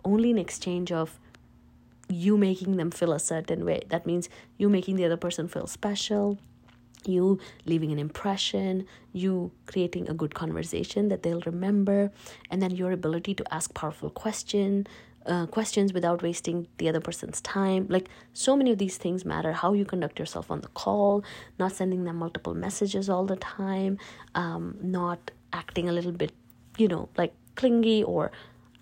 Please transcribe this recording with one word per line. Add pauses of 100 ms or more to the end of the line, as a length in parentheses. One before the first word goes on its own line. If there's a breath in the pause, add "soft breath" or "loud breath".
only
in
exchange
of (920 loud breath)
you
making
them
feel
a
certain
way. (100)
That
means (300 loud breath)
you
making
the
other
person
feel
special, (680)
you (260 loud breath)
leaving
an
impression, (260 loud breath)
you (140)
creating
a
good
conversation
that
they'll
remember, (380 loud breath)
and
then
your
ability
to
ask
powerful
question, (380 loud breath)
uh,
questions
without
wasting (100)
the
other
person's
time.
Like, (240 loud breath)
so
many
of
these
things
matter.
How
you
conduct
yourself
on
the
call, (340 loud breath)
not
sending
them
multiple
messages
all
the
time, (380 loud breath)
um,
not (220)
acting
a
little
bit, (440)
you
know,
like, (220)
clingy
or (500 loud breath)